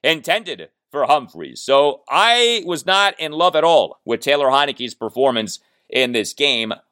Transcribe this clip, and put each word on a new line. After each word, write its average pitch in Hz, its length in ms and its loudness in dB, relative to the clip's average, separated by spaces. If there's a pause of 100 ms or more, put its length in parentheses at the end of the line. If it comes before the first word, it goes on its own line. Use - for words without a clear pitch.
intended 160 640 -2 (220)
for 139 140 -2
Humphries. 87 560 -2
So 139 460 2
I 233 600 2
was 165 180 -6
not 196 340 0
in 156 120 -6
love 165 240 0
at 151 80 2
all 160 420 2
with 113 140 -4
Taylor 143 280 0
Heinicke's 131 460 0
performance 117 680 -2 (300)
in 123 220 0
this 113 220 -4
game. 117 400 -2 (180)